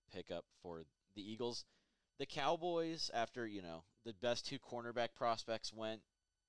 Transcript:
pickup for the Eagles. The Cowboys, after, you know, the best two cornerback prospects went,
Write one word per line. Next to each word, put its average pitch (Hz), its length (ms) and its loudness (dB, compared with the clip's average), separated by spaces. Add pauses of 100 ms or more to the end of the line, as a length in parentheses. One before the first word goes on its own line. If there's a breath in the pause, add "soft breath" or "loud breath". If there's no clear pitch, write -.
(120)
pickup 87 320 -4 (180)
for 82 220 -8 (300)
the 104 160 -8
Eagles. 120 340 -2 (540)
The 139 80 -2
Cowboys, 165 880 2
after, 117 320 2
you 101 160 -4
know, 82 220 -8 (200)
the 117 100 -6
best 120 320 2
two 135 120 -4
cornerback 120 560 0
prospects 113 580 2
went, 110 280 -2 (480)